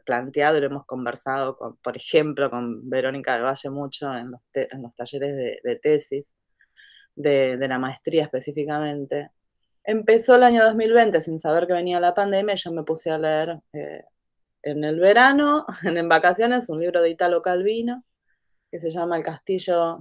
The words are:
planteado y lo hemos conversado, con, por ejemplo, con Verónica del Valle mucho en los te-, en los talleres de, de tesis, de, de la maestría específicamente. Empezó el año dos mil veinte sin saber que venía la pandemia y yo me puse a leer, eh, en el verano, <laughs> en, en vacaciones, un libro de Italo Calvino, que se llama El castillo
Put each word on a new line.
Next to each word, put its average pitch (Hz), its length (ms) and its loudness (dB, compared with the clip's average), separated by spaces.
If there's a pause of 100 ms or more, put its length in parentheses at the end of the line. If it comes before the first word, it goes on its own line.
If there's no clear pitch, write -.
planteado 139 520 0
y 147 40 2
lo 143 60 0
hemos 139 200 -8
conversado, 131 680 -6
con, 113 200 -14
por 123 200 -10
ejemplo, 143 540 0
con 120 400 -8
Verónica 131 440 -2
del 117 100 -2
Valle 135 260 -4
mucho 139 420 -8
en 123 200 -10
los 120 80 -18 (100)
te-, 131 240 -4
en 135 80 -14
los 117 140 -18
talleres 139 400 -8
de, 123 260 -6
de 120 140 -4
tesis, 147 580 -2 (800)
de, 139 420 2
de 135 120 -4
la 131 100 -2
maestría 151 460 -2
específicamente. 147 1080 -6 (540)
Empezó 226 500 4
el 247 80 8
año 233 220 6
dos 220 100 4
mil 220 180 2
veinte 214 300 6
sin 160 160 -6
saber 170 300 0
que 180 60 2
venía 175 260 0
la 175 120 4
pandemia 202 420 0
y 185 40 -4
yo 170 140 -8
me 160 100 -6
puse 170 300 -4
a 160 60 -2
leer, 160 420 -2 (120)
eh, 147 300 -10 (640)
en 147 180 -4
el 156 160 -2
verano, 277 720 4
<laughs> 185 160 -14
en, 170 120 -2
en 170 120 -2
vacaciones, 208 600 2
un 160 100 -6
libro 175 220 0
de 170 80 4
Italo 175 300 0
Calvino, 220 600 -2 (680)
que 170 120 -14
se 165 100 -4
llama 170 260 -4
El 156 60 -4
castillo 170 800 -2